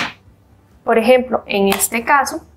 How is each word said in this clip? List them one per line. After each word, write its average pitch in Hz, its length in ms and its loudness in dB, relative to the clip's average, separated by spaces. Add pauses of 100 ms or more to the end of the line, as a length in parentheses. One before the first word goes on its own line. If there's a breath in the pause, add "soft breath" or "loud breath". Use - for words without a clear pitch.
(840)
por 233 140 2
ejemplo, 240 480 2
en 196 220 0
este 226 360 -2
caso 302 420 -2 (100)